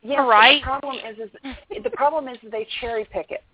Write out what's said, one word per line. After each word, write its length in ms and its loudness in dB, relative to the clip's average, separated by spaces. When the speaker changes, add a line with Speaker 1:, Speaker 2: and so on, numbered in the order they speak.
Speaker 1:
Yes, 260 -2
Speaker 2:
Right. 340 6
Speaker 1:
the 40 -12
problem 320 -6
is, 200 -14
is 640 -14
the 80 -4
problem 360 0
is 160 -12
that 80 -16
they 160 -6
cherry 300 -4
pick 200 -6
it 100 -10